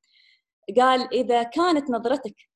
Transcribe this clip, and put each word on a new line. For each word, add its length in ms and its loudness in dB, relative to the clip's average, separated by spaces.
قال: 360 2
"إذا 300 0
كانت 480 0
نظرتك، 440 -4